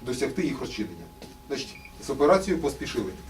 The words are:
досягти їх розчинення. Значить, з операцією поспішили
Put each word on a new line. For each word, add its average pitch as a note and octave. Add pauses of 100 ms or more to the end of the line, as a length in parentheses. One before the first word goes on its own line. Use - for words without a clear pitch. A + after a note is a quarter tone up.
досягти C3+
їх C3+
розчинення. F2 (420)
Значить, - (320)
з -
операцією E3
поспішили A#2 (180)